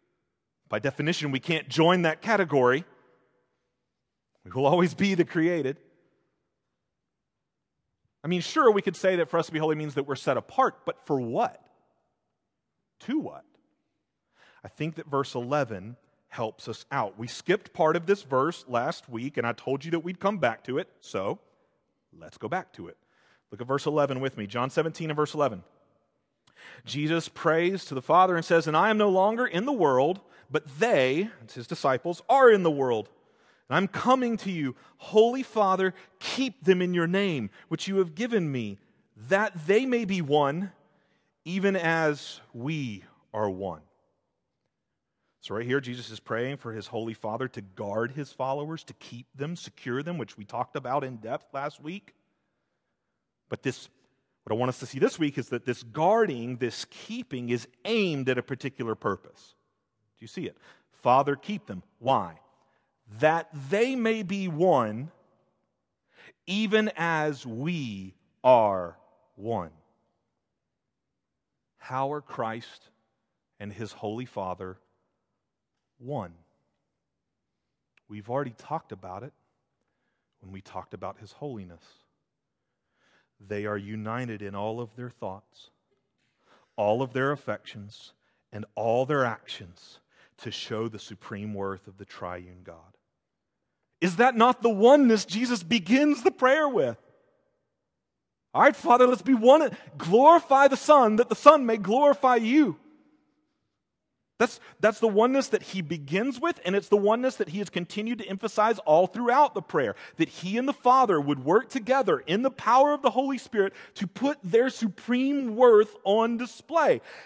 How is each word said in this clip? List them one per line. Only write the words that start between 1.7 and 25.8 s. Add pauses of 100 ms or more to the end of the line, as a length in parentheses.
that
category. (1600)
We
will
always
be
the
created. (2500)
I
mean,
sure,
we
could
say
that
for
us
to
be
holy
means
that
we're
set
apart,
but
for
what? (1400)
To
what? (1200)
I
think
that
verse
eleven (320)
helps
us
out.
We
skipped
part
of
this
verse
last
week,
and
I
told
you
that
we'd
come
back
to
it, (140)
so (800)
let's
go
back
to
it. (560)
Look
at
verse
eleven
with
me.
John
seventeen
and
verse
eleven. (1200)